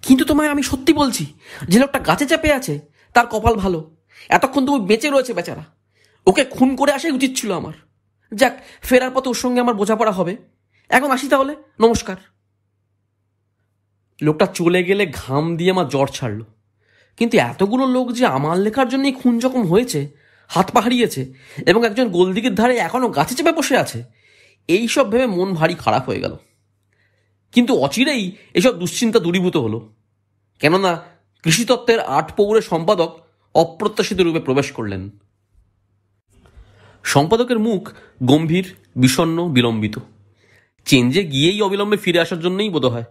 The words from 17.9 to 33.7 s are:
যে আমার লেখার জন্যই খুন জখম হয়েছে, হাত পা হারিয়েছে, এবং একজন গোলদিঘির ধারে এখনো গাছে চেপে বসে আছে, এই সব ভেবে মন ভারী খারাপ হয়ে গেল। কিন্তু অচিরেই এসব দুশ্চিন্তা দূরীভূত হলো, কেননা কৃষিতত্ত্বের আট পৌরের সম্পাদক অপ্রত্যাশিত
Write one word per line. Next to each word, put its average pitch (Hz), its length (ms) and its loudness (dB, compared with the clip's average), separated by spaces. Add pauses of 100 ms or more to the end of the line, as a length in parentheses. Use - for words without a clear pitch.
যে 240 140 0
আমার 147 320 0
লেখার 214 300 0
জন্যই 269 240 0
খুন 247 260 0
জখম 254 280 0
হয়েছে, 165 420 0 (400)
হাত - 220 0
পা 240 100 4
হারিয়েছে, 220 520 -2 (340)
এবং 220 200 4
একজন 226 220 0
গোলদিঘির 185 460 0
ধারে 240 220 2
এখনো 233 320 -2
গাছে 156 260 -2
চেপে 330 180 0
বসে 294 240 0
আছে, 123 280 -2 (640)
এই 220 200 2
সব 247 220 0
ভেবে 247 160 2
মন 190 280 -2
ভারী 165 200 0
খারাপ - 320 -2
হয়ে 98 140 -6
গেল। - 160 -8 (1160)
কিন্তু 240 260 2
অচিরেই 208 580 -2 (180)
এসব 214 240 2
দুশ্চিন্তা 220 400 0
দূরীভূত 175 380 0
হলো, 113 380 -4 (680)
কেননা 170 420 0 (400)
কৃষিতত্ত্বের 226 580 0
আট - 360 -4
পৌরের 208 260 2
সম্পাদক 170 560 -2 (360)
অপ্রত্যাশিত 190 680 0